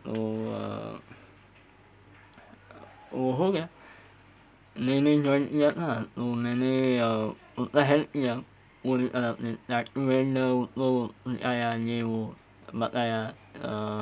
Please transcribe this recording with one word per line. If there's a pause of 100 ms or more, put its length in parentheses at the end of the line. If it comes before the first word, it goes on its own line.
तो, (420)
अ, (2000)
वो
हो
गया, (1120)
नई
नई
ज्वाइन
किया
था, (140)
तो
मैंने,
अ, (260)
उसका
हेल्प
किया (440)
पूरी
तरह
से,
स्टार्ट
टू
एंड,
उसको (140)
सिखाया,
ये
वो (380)
बताया,
अ, (680)